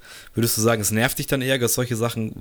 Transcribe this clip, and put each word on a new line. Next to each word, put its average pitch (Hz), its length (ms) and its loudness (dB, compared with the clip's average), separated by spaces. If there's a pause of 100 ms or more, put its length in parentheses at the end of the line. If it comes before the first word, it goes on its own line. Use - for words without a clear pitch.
(340)
Würdest 113 240 2
du 110 40 0
sagen, 113 200 4
es 101 100 -2
nervt 113 280 0
dich 147 80 -4
dann 135 140 0
eher, 131 180 0
dass 117 160 2
solche 123 220 -2
Sachen 113 440 -2